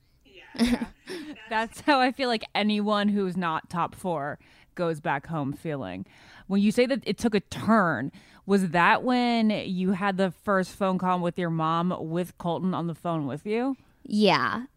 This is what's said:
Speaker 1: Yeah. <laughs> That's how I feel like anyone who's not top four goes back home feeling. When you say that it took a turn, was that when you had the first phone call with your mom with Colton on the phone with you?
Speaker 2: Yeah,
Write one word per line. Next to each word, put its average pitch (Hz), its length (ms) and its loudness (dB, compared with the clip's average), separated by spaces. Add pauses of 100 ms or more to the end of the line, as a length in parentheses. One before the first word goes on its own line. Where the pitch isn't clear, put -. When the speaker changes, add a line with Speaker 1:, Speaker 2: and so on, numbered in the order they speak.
(260)
Speaker 1:
Yeah. - 600 -4 (320)
<laughs> 302 320 -14
That's 220 320 -4
how 285 200 4
I 254 100 4
feel 254 180 -2
like 226 140 -2 (120)
anyone 208 540 2
who's 196 280 0
not 165 320 -2
top 165 260 -2
four 151 440 -6 (340)
goes 165 260 -2
back 147 280 -4
home 147 260 -4
feeling. 131 520 -8 (420)
When 196 140 2
you 208 100 4
say 247 140 4
that 247 200 0
it - 120 -2
took 233 180 0
a 196 40 4
turn, 160 720 2 (340)
was 190 240 2
that 175 340 4
when 240 480 2
you 185 420 -2
had 190 240 -2
the 190 140 2
first 190 400 -2
phone 190 260 -2
call 180 240 0
with 170 180 -2
your 175 100 -2
mom 165 460 0 (140)
with 175 280 -4
Colton 175 360 -2
on 165 140 -4
the 165 80 -6
phone 165 300 -4
with 135 200 -6
you? 240 320 -2 (300)
Speaker 2:
Yeah, 190 580 4 (120)